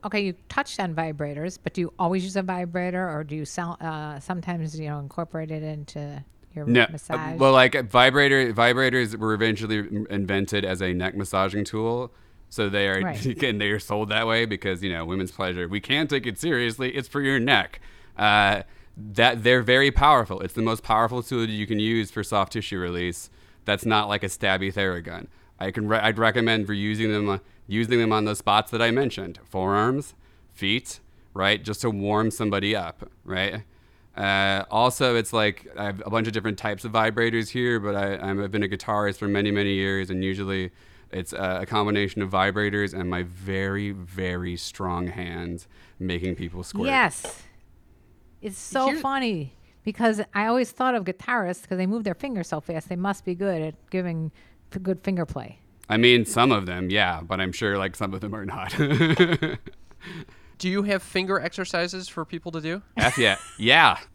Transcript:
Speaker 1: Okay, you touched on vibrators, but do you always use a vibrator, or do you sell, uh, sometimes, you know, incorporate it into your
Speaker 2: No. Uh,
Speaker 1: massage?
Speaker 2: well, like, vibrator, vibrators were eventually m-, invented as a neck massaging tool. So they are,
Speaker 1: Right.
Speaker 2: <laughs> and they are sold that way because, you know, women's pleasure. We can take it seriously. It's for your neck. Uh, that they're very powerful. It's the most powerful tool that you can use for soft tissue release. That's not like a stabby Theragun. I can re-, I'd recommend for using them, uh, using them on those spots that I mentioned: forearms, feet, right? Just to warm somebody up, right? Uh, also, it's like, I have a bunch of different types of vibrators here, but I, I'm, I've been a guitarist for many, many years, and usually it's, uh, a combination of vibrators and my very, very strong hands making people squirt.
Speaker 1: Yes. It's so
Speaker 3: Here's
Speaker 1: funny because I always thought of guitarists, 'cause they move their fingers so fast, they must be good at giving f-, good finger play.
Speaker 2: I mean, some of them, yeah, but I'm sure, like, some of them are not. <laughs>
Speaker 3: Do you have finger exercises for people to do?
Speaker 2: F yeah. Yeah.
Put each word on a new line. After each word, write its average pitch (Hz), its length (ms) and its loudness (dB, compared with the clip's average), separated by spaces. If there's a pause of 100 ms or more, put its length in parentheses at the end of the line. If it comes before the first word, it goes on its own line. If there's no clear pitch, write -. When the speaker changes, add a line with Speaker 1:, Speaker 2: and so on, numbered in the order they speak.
Speaker 1:
Okay, 208 160 -2
you 190 140 -2 (140)
touched - 320 -4
on 175 140 -2
vibrators, 151 680 -4
but - 120 -6
do 185 60 -2
you 170 180 -2
always 185 260 0
use 190 120 -6
a 196 60 -2
vibrator, 180 680 -4
or 156 160 -4
do 147 120 -10
you 156 100 -4
sell, 170 340 -8
uh, 151 400 -8
sometimes, 165 580 -6
you 156 100 -6
know, 147 100 -4
incorporate 156 520 -8
it 156 120 -6
into 147 600 -10 (320)
your 151 120 -8
Speaker 2:
No. 240 160 6
Uh, - 100 6
Speaker 1:
massage? 147 460 -6
Speaker 2:
well, 135 140 8
like, 131 380 6
vibrator, 131 640 6
vibrators 120 640 4
were 107 160 0
eventually 107 460 0
m-, 104 320 -4
invented 101 540 0
as 92 180 -2
a 92 100 0
neck 90 240 -2
massaging 98 480 0
tool. 117 480 -4 (380)
So 107 180 -2
they 98 200 2
are, 95 120 2
Speaker 1:
Right. 104 240 -4
Speaker 2:
<laughs> 127 180 -2
and 117 160 2
they 104 120 0
are 104 100 0
sold 104 300 -4
that 110 160 0
way 113 180 2
because, 95 380 -4
you 95 100 -4
know, 82 140 -6
women's 92 260 -4
pleasure. 90 360 -4
We 101 120 -4
can 147 260 -2
take 139 200 -2
it 107 120 -6
seriously. 127 560 -2
It's 135 140 -6
for 143 140 -2
your 135 180 2
neck. 113 400 2 (380)
Uh, 104 440 4 (340)
that 113 460 2
they're 123 200 6
very 131 280 6
powerful. 127 500 4
It's 92 140 -8
the 113 80 -2
most 113 220 0
powerful 117 380 2
tool 120 180 -4
that 113 100 0
you 104 160 -4
can 107 140 -2
use 110 300 0
for 107 120 -6
soft 98 300 0
tissue 101 260 -6
release. 87 520 -4 (340)
That's 104 220 -2
not 107 220 2
like 104 140 -2
a 101 60 -4
stabby 95 440 0
Theragun. 87 540 -4 (320)
I 95 140 -4
can 107 160 -4
re-, 110 100 2
I'd 107 200 2
recommend 113 480 2
for 104 80 -2
using 107 360 0
them, 104 180 0
uh, 98 100 0 (280)
using 113 320 2
them 113 140 4
on 107 120 2
those 107 140 -2
spots 107 320 2
that 113 120 -2
I 117 100 4
mentioned: 107 500 -2
forearms, 104 720 0 (380)
feet, 101 480 -4 (320)
right? 98 280 2
Just 107 200 -6
to 120 100 0
warm 104 400 0
somebody 104 460 0
up, 85 340 -8 (140)
right? 98 380 -4 (540)
Uh, 98 540 2
also, 123 460 2
it's 113 160 0
like, 107 340 0 (100)
I 104 100 -6
have 101 200 -6
a 98 40 -8
bunch 113 180 0
of 107 40 -6
different 104 260 -4
types 104 260 -6
of 113 80 -8
vibrators 113 560 2
here, 123 320 0
but 101 160 -2
I, 98 220 0
I'm, 98 220 -4
I've 101 120 -4
been 107 100 0
a 101 60 0
guitarist 101 480 -2
for 107 100 -6
many, 101 240 2
many 101 220 2
years, 98 380 0
and 92 120 -2
usually 95 480 -2 (400)
it's, 92 220 -8
uh, 92 300 -2
a 98 40 -6
combination 104 560 0
of 95 80 -4
vibrators 101 680 0
and 90 140 -4
my 87 140 -2
very, 98 680 -4
very 90 640 -6
strong 90 520 -4
hands 87 580 -8 (320)
making 90 380 -4
people 87 260 -8
squirt. 208 240 -6
Speaker 1:
Yes. 262 560 -2 (1000)
It's 208 160 -10
so 262 300 -2
Speaker 3:
Here's 302 120 -2
Speaker 1:
funny 247 540 -2 (300)
because 220 360 0 (140)
I 208 120 0
always 240 240 2
thought 254 240 0
of 208 100 -2
guitarists, 180 600 -4
'cause 185 120 -4
they 185 80 2
move 214 180 -2
their 208 100 -2
fingers 226 340 -6
so 156 120 -4
fast, 160 300 -8
they 185 60 -4
must 190 280 -4
be 180 100 -2
good 180 280 -2
at 156 120 -6 (160)
giving 165 400 -4 (400)
f-, 190 120 -8
good 185 200 -2
finger 180 220 -2
play. - 340 -10 (300)
Speaker 2:
I 107 80 2
mean, 120 300 8
some 127 260 4
of 98 140 2
them, 90 240 -4
yeah, 92 320 2
but 92 180 -4
I'm 92 120 -2
sure, 101 260 0
like, 95 180 -4
some 98 180 -4
of 95 60 -8
them 104 140 -8
are 107 100 -10
not. 92 340 -8
<laughs> 160 800 2 (1000)
Speaker 3:
Do 185 100 -4
you 196 160 0
have 196 180 0
finger 190 380 -2
exercises 180 680 -4
for 165 160 -8
people 165 280 -10
to 160 80 -6
do? 165 220 -6 (140)
Speaker 2:
F 123 220 2
yeah. 104 180 4 (220)
Yeah. 120 400 6 (160)